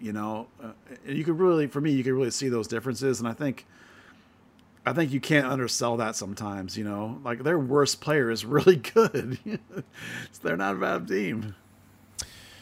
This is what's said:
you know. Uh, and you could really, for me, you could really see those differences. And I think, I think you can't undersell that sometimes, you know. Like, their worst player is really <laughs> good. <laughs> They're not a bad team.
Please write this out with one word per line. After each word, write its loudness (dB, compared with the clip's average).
you -6
know. -6
Uh, -14
and -4
you -2
could 0
really, 6
for -2
me, 2
you 4
could 2
really 2
see -2
those 0
differences. -2
And -4
I -6
think, -4
I 2
think 0
you -2
can't 2
undersell -2
that -2
sometimes, -8
you -4
know. -6
Like, -4
their 2
worst 2
player 2
is -4
really 8
<laughs> -6
good. 2
<laughs> -10
They're 0
not -2
a -6
bad -2
team. -4